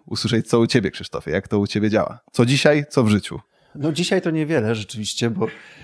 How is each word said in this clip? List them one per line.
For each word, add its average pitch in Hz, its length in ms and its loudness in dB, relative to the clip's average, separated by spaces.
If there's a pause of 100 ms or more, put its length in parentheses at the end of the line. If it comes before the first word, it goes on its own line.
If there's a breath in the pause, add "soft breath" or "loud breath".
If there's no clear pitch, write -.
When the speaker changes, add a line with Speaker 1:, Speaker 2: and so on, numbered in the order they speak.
Speaker 1:
usłyszeć, 110 420 -2
co 117 120 4
u 113 60 4
ciebie, 113 240 2
Krzysztofie, - 400 -10
jak 92 180 -2
to 107 100 0
u 101 80 2
ciebie 107 240 0
działa. 107 300 -2 (120)
Co 120 140 4
dzisiaj, 143 440 4
co 131 140 2
w 107 40 4
życiu? 104 320 0 (340 soft breath)
Speaker 2:
No 147 180 -4
dzisiaj 180 300 0
to 175 80 -2
niewiele 147 440 0
rzeczywiście, 107 560 -4
bo, 95 160 -2 (380 loud breath)